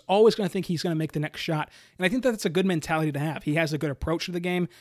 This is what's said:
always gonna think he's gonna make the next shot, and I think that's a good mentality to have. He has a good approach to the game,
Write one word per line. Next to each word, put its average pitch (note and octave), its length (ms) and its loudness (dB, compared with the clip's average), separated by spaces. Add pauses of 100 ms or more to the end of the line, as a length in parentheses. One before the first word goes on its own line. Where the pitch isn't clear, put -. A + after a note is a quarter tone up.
always G#3+ 260 6
gonna G3+ 140 -2
think F#3 180 -4
he's E3+ 160 -2
gonna F3 120 -2
make D#3 180 -2
the D#3 80 -2
next D3+ 200 -6
shot, D3+ 300 -4 (280)
and F3+ 80 0
I - 20 4
think B3 140 0
that's A#3 240 0
a F3+ 40 2
good F#3 140 2
mentality D#3+ 480 0
to C#3 60 -4
have. D3+ 260 -4
He D3+ 100 0
has D#3 180 0
a D3+ 60 -2
good C#3+ 120 -2
approach D#3+ 360 -4
to F#3 60 -8
the F3 80 -4
game, F3+ 280 -2 (120)